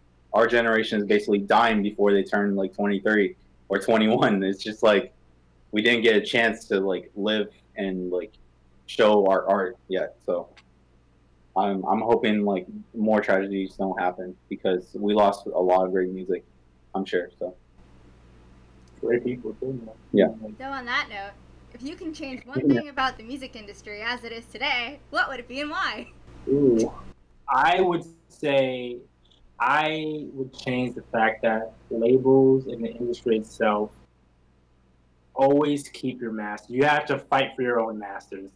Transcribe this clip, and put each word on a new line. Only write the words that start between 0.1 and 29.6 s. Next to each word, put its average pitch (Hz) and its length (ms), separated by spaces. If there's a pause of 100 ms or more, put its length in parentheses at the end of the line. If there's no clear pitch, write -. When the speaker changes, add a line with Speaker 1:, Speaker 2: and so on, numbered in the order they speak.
Speaker 1:
our 117 140
generation 117 540
is 101 60
basically 104 320
dying 208 440
before 101 300
they 98 100
turn, 101 320
like, 95 200
twenty-three 101 600 (320)
or - 100
twenty-one. 110 640
It's 98 200
just, 107 200
like, 104 300 (600)
we 107 100
didn't 117 200
get 110 140
a 101 40
chance 113 460
to, 98 140
like, 95 360
live 104 320 (280)
and, 92 340
like, 90 220 (540)
show 107 420
our 92 200
art 98 280 (120)
yet. 92 280 (100)
So 87 220 (1080)
I'm, 98 280
I'm 107 160
hoping, 110 440
like, 98 220 (280)
more 107 260
tragedies 98 560
don't 95 220
happen 92 380 (120)
because 92 460
we 104 200
lost 101 320
a - 40
lot 92 360
of 92 60
great 92 180
music, 92 340 (500)
I'm 98 100
sure. - 340
So. 90 160 (1500)
Speaker 2:
Great 120 240
people, 123 360
too, 127 240
man. - 100 (180)
Speaker 1:
Yeah. 98 160 (300)
Speaker 3:
So 262 80
on 269 200
that 247 220
note, 202 240 (400)
if 233 100
you 302 120
can 339 180
change 269 340
one 269 220
Speaker 1:
Yeah. 277 120
Speaker 3:
thing 294 80
about 262 280
the 226 60
music 254 340
industry 208 460
as 233 220
it 233 80
is 226 140
today, 247 520 (120)
what 330 180
would 262 120
it - 80
be 254 120
and 294 100
why? 269 380 (400)
Speaker 2:
Ooh. 120 440 (560)
I 156 320
would 175 240 (240)
say 127 720 (600)